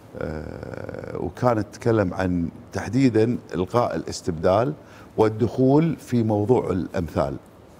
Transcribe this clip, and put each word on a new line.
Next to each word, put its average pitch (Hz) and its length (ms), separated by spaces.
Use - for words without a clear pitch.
آه، - 1000
وكانت 117 540
تتكلم 104 420
عن 87 340
تحديدا 113 640
إلغاء 92 420
الاستبدال 92 760
والدخول 131 800
في 120 260
موضوع 107 480
الأمثال. 82 640